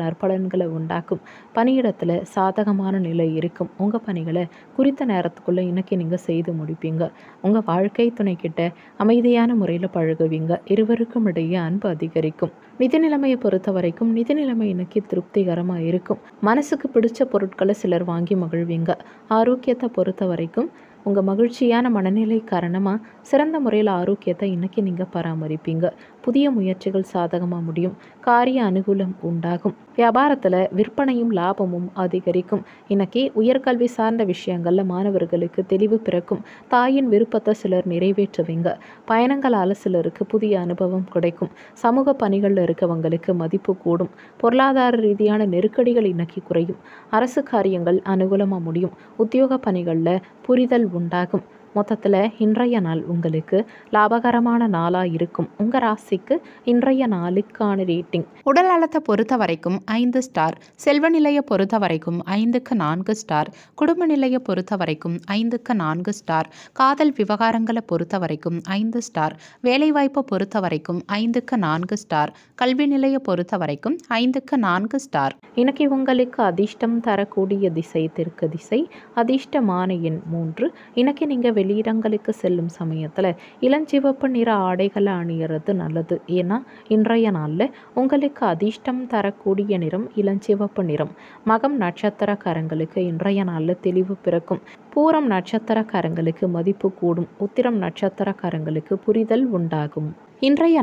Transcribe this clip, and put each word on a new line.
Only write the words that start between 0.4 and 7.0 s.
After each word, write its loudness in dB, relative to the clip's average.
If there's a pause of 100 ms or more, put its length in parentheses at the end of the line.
உண்டாக்கும். -4 (340)
பணியிடத்துல 0 (220)
சாதகமான 0
நிலை 0 (120)
இருக்கும். -4 (140)
உங்க 0
பணிகளை -4 (340)
குறித்த 2
நேரத்துக்குள்ள -2 (100)
இன்னைக்கு -2
நீங்க -2 (100)
செய்து -2
முடிப்பீங்க. -4 (440)